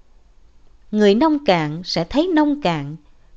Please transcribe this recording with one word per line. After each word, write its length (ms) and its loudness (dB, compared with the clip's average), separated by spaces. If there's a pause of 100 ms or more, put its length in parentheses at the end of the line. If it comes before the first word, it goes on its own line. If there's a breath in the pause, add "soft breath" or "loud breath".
(920)
Người 240 4
nông 300 2
cạn 380 0
sẽ 200 -4
thấy 240 -2
nông 340 0
cạn, 340 -4 (420)